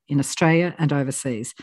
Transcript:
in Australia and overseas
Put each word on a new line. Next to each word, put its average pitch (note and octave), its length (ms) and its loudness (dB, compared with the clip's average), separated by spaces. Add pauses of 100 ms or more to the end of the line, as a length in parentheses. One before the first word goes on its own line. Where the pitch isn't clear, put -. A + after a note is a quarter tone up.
in C#3+ 100 0
Australia E3 600 2
and D3 160 0
overseas C3 580 -4 (100)